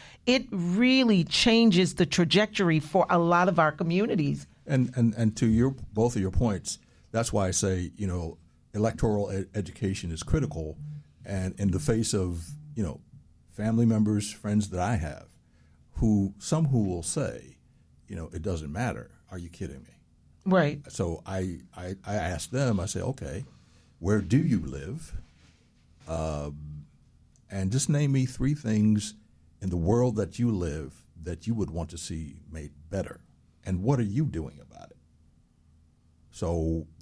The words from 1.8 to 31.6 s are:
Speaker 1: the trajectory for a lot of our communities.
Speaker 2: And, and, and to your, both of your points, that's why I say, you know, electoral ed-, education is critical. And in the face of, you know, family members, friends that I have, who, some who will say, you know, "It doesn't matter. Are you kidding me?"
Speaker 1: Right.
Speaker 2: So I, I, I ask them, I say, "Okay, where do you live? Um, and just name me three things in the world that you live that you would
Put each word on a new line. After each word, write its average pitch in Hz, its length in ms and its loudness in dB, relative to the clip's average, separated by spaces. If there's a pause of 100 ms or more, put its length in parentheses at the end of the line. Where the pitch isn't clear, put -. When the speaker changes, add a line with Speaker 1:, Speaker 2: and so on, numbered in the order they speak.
Speaker 1:
the 180 120 4
trajectory 175 720 4
for - 280 2
a 180 100 4
lot 175 300 4
of 170 100 2
our 156 140 4
communities. 165 760 0 (200)
Speaker 2:
And, 127 300 2
and, 117 180 4
and 110 220 0
to 120 100 2
your, 113 240 4 (220)
both 117 240 2
of 101 60 2
your 92 100 0
points, 104 460 0 (340)
that's 113 200 0
why 98 140 2
I 92 60 0
say, 92 440 0
you 101 120 -4
know, 85 280 -6 (380)
electoral 104 560 0
ed-, 95 240 -4
education 95 560 -4
is 80 140 -8
critical. 80 520 -2 (480)
And 92 340 -4
in 98 120 2
the 90 80 2
face 113 340 0
of, 87 320 -2 (300)
you 110 80 -4
know, 71 180 -6 (520)
family 113 340 2
members, 107 460 2
friends 104 380 0
that 90 100 -4
I 107 160 0
have, 73 320 -6 (640)
who, 104 440 2
some 156 280 0
who 127 160 2
will 90 220 -4
say, 73 520 -6 (520)
you 101 80 -12
know, 82 180 -8
"It 80 80 -8
doesn't 82 280 -4
matter. 82 400 -6 (220)
Are 92 60 -12
you 87 100 -12
kidding 69 340 -12
me?" - 60 -20 (560)
Speaker 1:
Right. 170 360 2 (100)
Speaker 2:
So 85 360 -4
I, 92 340 -4 (160)
I, 90 200 -10 (100)
I 104 100 -4
ask 82 340 -4
them, 123 280 0
I 90 80 -2
say, - 140 -6
"Okay, 87 440 -6 (540)
where 101 220 2
do 90 160 4
you 139 240 4
live? 73 520 -8 (920)
Um, 76 800 -6 (640)
and 95 220 -2
just 135 160 0
name 143 240 2
me 131 140 2
three 131 280 -2
things 107 600 2 (460)
in 95 100 -4
the 87 60 -2
world 110 400 2
that 98 220 -4
you 117 120 2
live 80 520 -6 (200)
that 85 260 -8
you 117 60 -2
would 95 160 -2